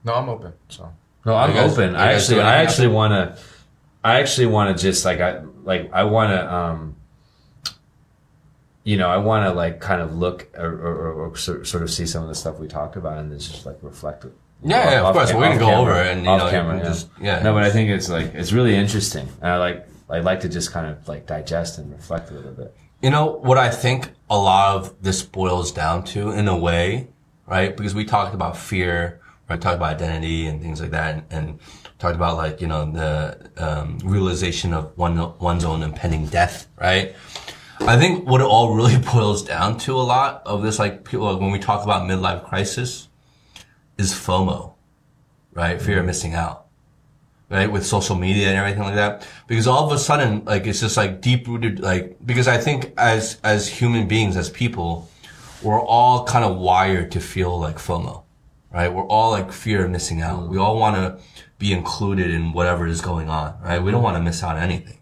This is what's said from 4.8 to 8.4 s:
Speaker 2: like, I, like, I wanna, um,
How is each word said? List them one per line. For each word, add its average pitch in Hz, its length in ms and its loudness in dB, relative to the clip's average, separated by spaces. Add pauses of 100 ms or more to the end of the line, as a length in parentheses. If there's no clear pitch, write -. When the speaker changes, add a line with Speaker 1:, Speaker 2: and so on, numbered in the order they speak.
Speaker 2:
like, 87 160 0
I, 90 220 -2 (220)
like, 87 280 -2
I 92 120 2
wanna, 104 420 2
um, 82 500 -6 (1900)